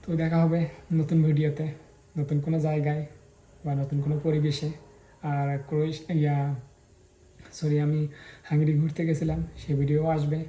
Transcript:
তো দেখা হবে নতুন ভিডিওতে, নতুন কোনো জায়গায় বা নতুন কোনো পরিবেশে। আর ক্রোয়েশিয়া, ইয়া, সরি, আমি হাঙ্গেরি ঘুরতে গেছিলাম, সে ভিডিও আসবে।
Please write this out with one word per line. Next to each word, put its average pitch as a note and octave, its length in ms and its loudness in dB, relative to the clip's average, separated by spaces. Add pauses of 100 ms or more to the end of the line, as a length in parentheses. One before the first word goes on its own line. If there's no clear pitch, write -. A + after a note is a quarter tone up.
তো E3 140 -4
দেখা E3 260 2
হবে E3 240 2 (260)
নতুন D#3+ 300 4
ভিডিওতে, D3+ 440 2 (520)
নতুন D3 220 0
কোনো D#3+ 200 0
জায়গায় D3+ 460 0 (580)
বা C#3+ 100 -2
নতুন C#3 260 -2
কোনো D3 220 0
পরিবেশে। D3+ 480 0 (520)
আর C#3+ 360 -2
ক্রোয়েশিয়া, D#3 600 -2
ইয়া, C#3+ 360 2 (1000)
সরি, D3 280 0
আমি D3+ 280 0 (360)
হাঙ্গেরি D3+ 340 2
ঘুরতে D#3+ 280 0
গেছিলাম, D#3+ 380 0 (120)
সে - 180 -4
ভিডিও D3 320 2
আসবে। D#3 420 0